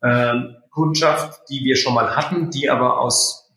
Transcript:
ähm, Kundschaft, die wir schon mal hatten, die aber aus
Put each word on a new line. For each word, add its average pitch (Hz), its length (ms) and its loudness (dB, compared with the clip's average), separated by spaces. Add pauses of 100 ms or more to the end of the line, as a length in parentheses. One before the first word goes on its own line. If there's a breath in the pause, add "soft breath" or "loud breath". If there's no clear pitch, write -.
ähm, 123 540 0 (140)
Kundschaft, 156 800 0
die 135 140 -6
wir 127 120 2
schon 127 180 0
mal 113 220 0
hatten, 160 340 -2
die 139 200 -2
aber 123 300 2
aus - 560 -2